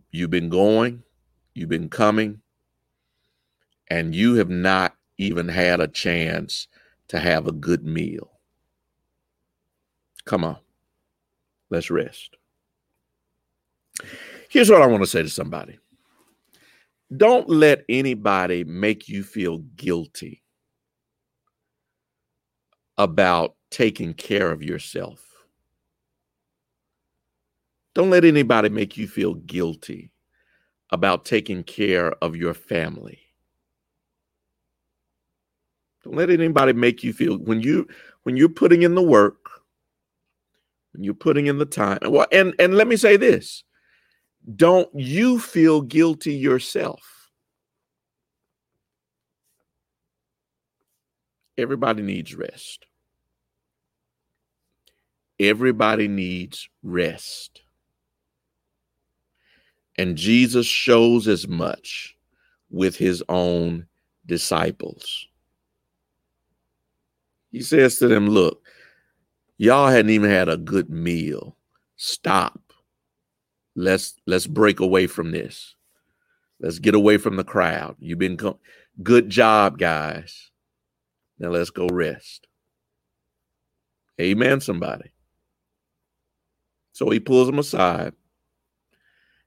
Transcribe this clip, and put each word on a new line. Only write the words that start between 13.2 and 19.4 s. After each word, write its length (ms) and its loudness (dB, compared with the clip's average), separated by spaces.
Here's 200 6
what 120 10
I 40 8
want 160 2
to 60 0
say 140 -2
to 80 -8
somebody. 480 -12
Don't 320 4
let 400 4
anybody 760 -2
make 440 -4
you 140 -10
feel 360 -6